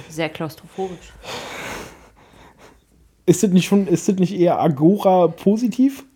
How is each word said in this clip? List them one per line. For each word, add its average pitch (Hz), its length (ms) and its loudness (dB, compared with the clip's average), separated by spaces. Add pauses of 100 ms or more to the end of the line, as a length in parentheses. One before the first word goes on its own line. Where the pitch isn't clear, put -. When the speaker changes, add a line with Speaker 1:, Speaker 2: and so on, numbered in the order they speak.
Speaker 1:
sehr 160 200 -6
klaustrophobisch. 170 840 -12 (2250)
Speaker 2:
Ist 175 160 2
das 214 80 2
nicht 175 160 4
schon, 196 220 2
ist 165 200 0
das 202 80 0
nicht 185 220 -2
eher 175 220 2
Agora 175 680 4
positiv? 226 760 0 (120)